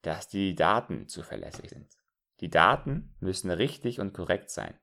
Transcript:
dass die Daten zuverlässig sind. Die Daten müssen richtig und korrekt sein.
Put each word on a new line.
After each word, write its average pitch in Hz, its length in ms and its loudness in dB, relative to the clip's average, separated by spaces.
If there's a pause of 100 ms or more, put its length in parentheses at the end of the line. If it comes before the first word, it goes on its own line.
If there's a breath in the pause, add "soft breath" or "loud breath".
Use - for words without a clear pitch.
dass 80 260 -6
die 98 280 -2
Daten 82 520 2
zuverlässig - 640 -12
sind. - 180 -18 (540)
Die 87 80 -6
Daten 120 720 4
müssen 92 280 -2
richtig 117 520 0
und 98 100 -4
korrekt 95 380 -2
sein. - 340 -10